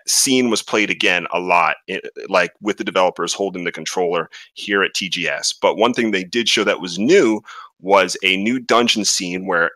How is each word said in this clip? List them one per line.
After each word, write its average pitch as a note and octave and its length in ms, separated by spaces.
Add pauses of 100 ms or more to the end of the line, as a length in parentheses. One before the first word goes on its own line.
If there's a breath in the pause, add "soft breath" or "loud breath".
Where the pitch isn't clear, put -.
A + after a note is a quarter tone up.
scene B2+ 420
was G#2+ 120
played G#2 280
again F2+ 420
a E2+ 60
lot, F2 380 (120)
i-, F#2 120 (280)
like, F2+ 240 (100)
with G2+ 160
the G#2+ 60
developers F2+ 500
holding F#2 280
the E2+ 80
controller E2+ 580 (260 loud breath)
here G2+ 280
at F2 120
T F#2+ 140
G E2+ 200
S. - 240
But - 240
one A2+ 160
thing A#2 180
they F#2 140
did A2+ 240
show G#2+ 160
that G2 160
was F2 180
new A#2+ 440 (360 loud breath)
was F#2 460
a F#2+ 140
new A2+ 200
dungeon A#2 460
scene F#2 420
where E2+ 300